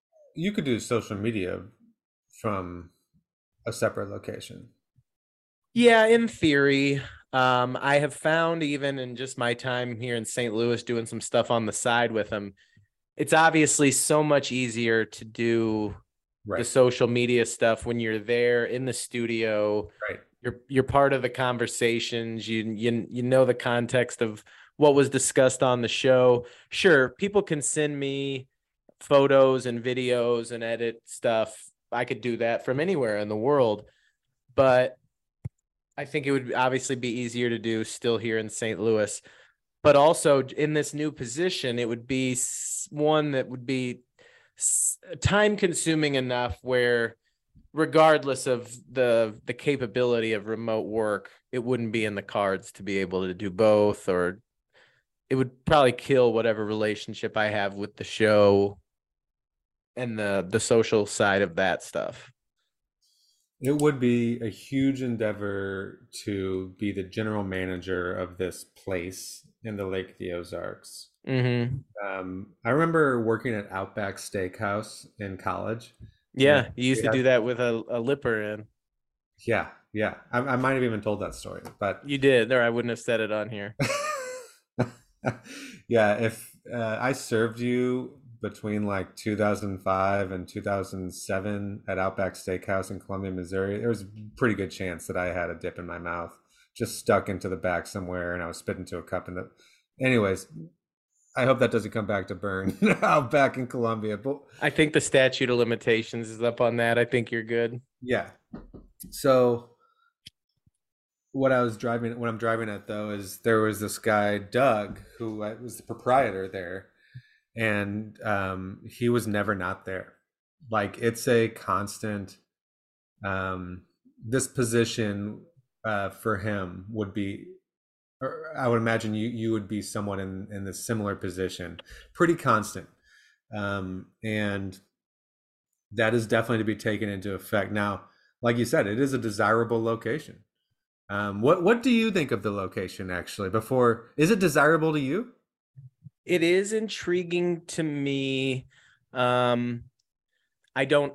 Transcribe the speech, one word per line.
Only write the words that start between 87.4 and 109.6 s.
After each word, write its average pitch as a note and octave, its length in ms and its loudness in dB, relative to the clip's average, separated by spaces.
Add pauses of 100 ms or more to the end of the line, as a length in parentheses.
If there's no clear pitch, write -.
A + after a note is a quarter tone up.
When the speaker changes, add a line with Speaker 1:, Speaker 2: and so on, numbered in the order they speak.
Speaker 1:
you B2 580 -2 (220)
between, G#2 460 -4
like, G2 280 -4
two G#2+ 220 -4
thousand G2+ 460 0
five F#2+ 500 0
and F2+ 160 -8
two G#2+ 140 -10
thousand F#2+ 520 -4
seven G2+ 720 -6
at F#2+ 120 -4
Outback F#2+ 360 -2
Steakhouse F#2+ 560 -4
in G2 80 -10
Columbia, G2 320 -8
Missouri, F#2+ 480 -4
there A#2 100 -2
was G#2+ 140 -2
a G2 40 -14 (300)
pretty A2 200 2
good F#2+ 160 -4
chance F2 340 -8
that F#2 100 -6
I F2+ 100 -2
had F2 240 -4
a E2+ 40 -8
dip E2+ 240 -10
in F2+ 80 -10
my E2+ 120 -10
mouth, E2+ 380 -8 (400)
just - 220 -6
stuck G2+ 300 2
into G2 200 -6
the F2+ 80 -4
back F2 300 -2
somewhere, F2+ 480 -6
and F2+ 80 -6
I E2+ 60 -6
was E2+ 80 -10
spit F#2+ 220 -8
into F2+ 180 -10
a E2 60 -10
cup. F2 260 -8
In F2+ 60 -12
the, F2+ 140 -10 (520)
anyways, A2 480 2 (880)
I C3 80 2
hope B2+ 160 4
that A#2+ 100 4
doesn't G#2 220 -2
come A2 140 -4
back G2 220 -2
to G2+ 60 -8
burn F#2+ 420 -4 (120)
<laughs> - 140 2
Outback D3 560 4
in B2+ 100 -6
Columbia. A2+ 480 -2
But C3+ 240 -6 (200)
Speaker 2:
I D3+ 100 0
think D3+ 220 2
the D3 80 2
statute C3 500 2
of B2 80 2
limitations A2+ 720 0
is A2 120 -12
up A#2 180 0
on A#2+ 180 2
that. A#2 200 2
I A#2+ 60 4
think A#2 260 -2
you're A2+ 140 -2
good. A#2 360 -2 (200)
Speaker 1:
Yeah. B2 300 -4 (800)
So B2 580 2 (1700)